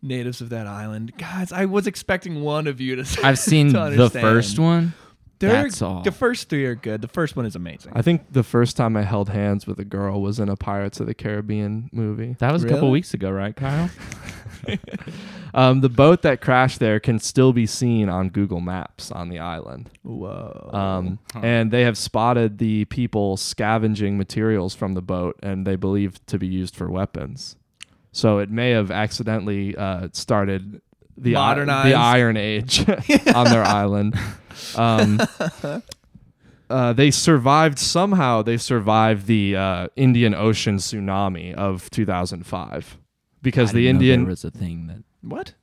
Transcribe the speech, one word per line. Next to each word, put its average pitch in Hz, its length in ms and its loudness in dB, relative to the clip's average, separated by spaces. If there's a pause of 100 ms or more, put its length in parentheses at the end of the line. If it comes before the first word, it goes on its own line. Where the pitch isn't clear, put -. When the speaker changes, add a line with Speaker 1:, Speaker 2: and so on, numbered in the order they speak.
Speaker 1:
natives 123 380 -6
of 120 80 -12
that 113 180 -8
island. 107 500 -10
Guys, 180 360 -8
I 185 120 0
was 196 220 0
expecting 180 540 -4
one 151 260 -2
of 131 140 -6
you 131 160 -4
to 131 240 -6
<laughs> - 20 -2
Speaker 2:
I've 135 160 6
seen 156 280 6
Speaker 1:
to 143 60 8
Speaker 2:
the 170 100 4
Speaker 1:
understand. 120 400 4
Speaker 2:
first 110 360 4
one. 170 340 4 (460)
Speaker 1:
They're, 226 240 4
Speaker 2:
That's 254 180 -2
all. 92 200 -4
Speaker 1:
the 185 100 -2
first - 380 -2
three 139 160 0
are 123 100 -2
good. 107 260 -8
The 117 60 -10
first 160 300 -4
one 127 80 -2
is 107 100 -6
amazing. 87 400 -14
Speaker 3:
I 120 60 0
think 165 300 2
the 131 120 2
first 120 320 2
time 113 220 0
I 104 60 0
held 101 260 -2
hands 101 380 0
with 98 120 -8
a 98 60 -8
girl 101 360 -4
was 101 180 -4
in 101 100 0
a 98 80 -2
Pirates 101 420 -6
of 110 80 -6
the 113 60 -6
Caribbean 104 800 -6
movie. 113 460 -4
Speaker 2:
That 123 120 0
was 170 120 0
a 117 40 -2
couple 127 200 2
Speaker 1:
Really? 131 60 4
Speaker 2:
weeks - 200 -2
ago, 95 180 -4
right, 98 240 -6
Kyle? 143 400 -2
Speaker 3:
<laughs> - 840 -12 (760)
Um, 131 280 4
the 131 80 4
boat 135 320 6
that 139 180 0
crashed 127 400 2
there 110 220 2
can 113 180 0
still 131 320 4
be 120 140 2
seen 113 420 0
on 92 220 -2
Google 90 320 -2
Maps 90 500 -10
on 87 160 -10
the 87 120 -10
island. 82 500 -12 (140)
Speaker 1:
Whoa. 98 680 -12
Speaker 3:
Um, 95 480 -4 (140)
Speaker 2:
Huh. 113 100 -12
Speaker 3:
and 117 280 2
they 123 100 4
have 120 160 2
spotted 117 600 0
the 107 280 0
people 104 500 -2
scavenging 107 800 -2
materials 101 580 -2
from 95 180 -4
the 92 80 -4
boat, 90 420 -4
and 95 240 -6
they 98 80 0
believe 98 520 -2
to 98 120 -4
be 95 80 -4
used 92 280 -4
for 90 140 -6
weapons. 92 680 -8 (560)
So 107 260 2
it 101 100 -2
may 117 220 0
have 104 200 2
accidentally, 104 840 -4
uh, 92 380 -4
started 98 680 -2 (360)
the 120 180 0
i-, - 40 2
Speaker 1:
Modernized. 135 500 2
Speaker 3:
the 135 60 8
Iron 120 420 4
Age 107 420 -2 (100)
<laughs> - 460 4
on 123 140 4
their 117 160 4
island. 101 500 0 (600)
Um, 110 440 2 (200)
Speaker 1:
<laughs> - 1300 -12
Speaker 3:
uh, 120 240 2
they 139 180 4
survived 143 680 4
somehow. 170 600 2
They 117 160 0
survived 110 720 2
the, 101 300 2
uh, 92 380 -2
Indian 120 380 4
Ocean 104 440 0
tsunami 95 760 -4
of 95 360 -4
two 110 160 -2
thousand 90 400 -4
five, 69 520 -10 (440)
because 123 300 2
Speaker 2:
I - 20 -4
Speaker 3:
the 117 100 4
Speaker 2:
didn't 127 140 4
know - 40 6
Speaker 3:
Indian 127 200 6
Speaker 2:
there 92 80 -2
was 90 160 -10
a 107 60 -8
thing 85 360 -8
that 90 160 -16 (180)
Speaker 1:
What? - 420 -12